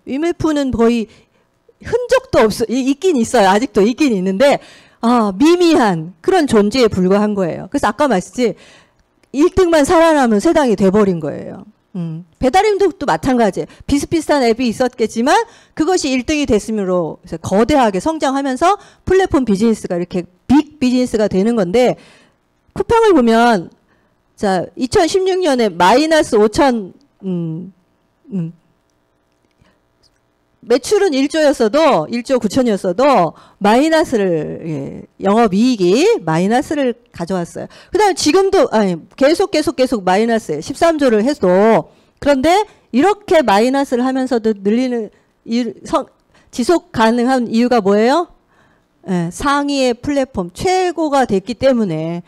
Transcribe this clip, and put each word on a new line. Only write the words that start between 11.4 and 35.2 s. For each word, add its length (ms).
음, 300
배달임도 540
또 120
마찬가지예요. 600
비슷비슷한 560
앱이 240
있었겠지만 800
그것이 340
일 160
등이 220
됐으므로 760
이제 140
거대하게 640
성장하면서 800
플랫폼 400
비즈니스가 500
이렇게 280
빅 320
비즈니스가 480
되는 280
건데, 400
쿠팡을 400
보면 560
자, 300
이천십육 640
년에 300
마이너스 640
오천, 580
음, 480
음, 220
매출은 520
일 160
조였어도, 800
일 140
조 140
구천이었어도 960
마이너스를, 1080
예, 340